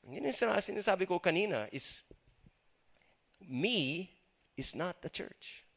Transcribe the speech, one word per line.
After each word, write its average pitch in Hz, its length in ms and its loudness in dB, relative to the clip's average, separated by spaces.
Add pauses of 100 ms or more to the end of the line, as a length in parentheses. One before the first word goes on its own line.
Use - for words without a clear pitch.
(100)
Yun 170 140 -6
yung 262 100 0
sina-, - 240 4
sinasabi 196 480 2
ko 180 140 2
kanina 165 500 2
is, - 320 -4 (1400)
me 165 720 0 (460)
is - 180 -2
not 175 280 -4
the - 80 -8
church. - 520 -10 (140)